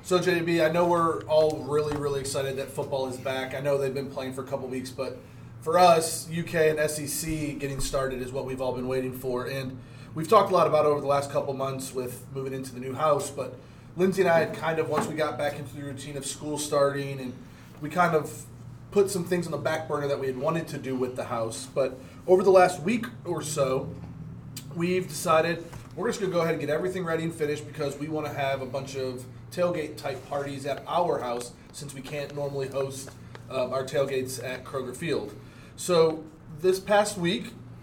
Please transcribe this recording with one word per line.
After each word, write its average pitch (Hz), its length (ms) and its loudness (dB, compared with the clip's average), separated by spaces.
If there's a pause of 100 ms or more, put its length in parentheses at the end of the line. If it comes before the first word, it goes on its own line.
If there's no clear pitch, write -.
So, 180 140 4
J 170 220 2
B, 165 200 2
I 156 80 6
know 175 160 4
we're 170 380 4
all 156 400 4
really, 147 320 0
really 143 240 -2
excited 135 380 -2
that 135 120 -6
football 135 380 -4
is 123 100 -8
back. 131 380 -4
I 135 60 -4
know 143 160 2
they've 135 160 0
been 135 180 -4
playing 131 220 -6
for 131 80 -8
a 127 60 -8
couple 127 200 -4
weeks, 127 220 -6
but - 280 -6 (440)
for 165 180 4
us, 165 500 8
U 165 140 -4
K 156 260 4
and 151 100 2
S 151 200 0
E 143 80 -6
C 156 460 -2
getting 135 260 -4
started 131 420 0
is 123 100 -6
what 127 140 -4
we've 131 140 -6
all 127 140 0
been 123 160 -4
waiting 131 280 0
for. 123 280 -2
And 131 320 -6 (360)
we've 160 140 -4
talked 202 240 8
a - 20 4
lot 165 140 8
about 156 180 6
it 151 40 6
over 147 100 4
the 135 80 -2
last 139 240 2
couple 139 220 0
months 131 400 -4
with 123 400 -6
moving 135 180 -6
into 131 220 -8
the 123 80 -10
new 131 120 -6
house, 143 360 2
but 123 280 -8 (380)
Lindsay 185 280 4
and 175 80 6
I 165 80 8
had 156 160 0
kind 160 240 0
of, 156 100 0
once 151 180 0
we 151 80 -6
got 151 220 0
back 147 200 -2
into 147 180 -10
the 143 80 -10
routine 143 340 -10
of 131 80 -8
school 147 320 -6
starting, 139 640 0
and 123 140 -8 (460)
we 147 100 -6
kind 170 260 4
of - 300 -2 (460)
put 196 180 6
some 175 140 -2
things 170 220 0
on 156 60 -6
the 147 60 -2
back 156 300 -2
burner 143 220 -2
that 135 100 0
we 135 80 -2
had 127 100 -2
wanted 156 320 0
to 147 80 -8
do 131 180 -4
with 123 200 -2
the 113 100 -4
house. 113 480 -4
But 135 240 0 (300)
over 185 160 8
the 190 80 8
last 180 300 8
week 220 240 0 (180)
or 165 180 -4
so, 131 480 0 (840)
we've 180 320 0
decided 165 560 2 (320)
we're 180 140 -2
just 220 100 -4
gonna 180 140 0
go 170 80 4
ahead 160 120 2
and 143 60 -2
get 135 120 -2
everything 180 340 -2
ready 165 180 0
and 165 100 -2
finished 147 340 -2
because 143 300 -4
we 147 120 -6
wanna 151 240 -4
have 135 280 0
a 131 40 -6
bunch 131 320 -6
of 127 260 -4 (280)
tailgate 170 460 0
type 135 300 -6
parties 139 380 -4
at 139 220 -4
our 156 320 2
house 120 320 -4 (200)
since 139 220 -12
we 139 80 -12
can't 143 320 -8
normally 139 340 -4
host, 135 440 -4 (400)
um, 127 200 0
our 135 120 0
tailgates 135 600 -2
at 127 200 -8
Kroger 123 320 -6
Field. 123 360 -2 (440)
So 160 480 4 (360)
this 185 200 4
past 208 400 4
week, 175 320 0 (320)